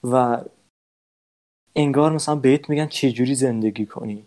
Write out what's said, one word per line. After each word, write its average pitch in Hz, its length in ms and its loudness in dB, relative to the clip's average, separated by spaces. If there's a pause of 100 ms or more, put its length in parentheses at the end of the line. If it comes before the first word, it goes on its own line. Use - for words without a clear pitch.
و 123 420 0 (1300)
انگار 147 380 4
مثلاً 151 220 -2
بهت 139 360 2
می‌گن 151 160 0
چه 139 260 0
جوری 127 220 0
زندگی 110 520 -2
کنی 107 400 -12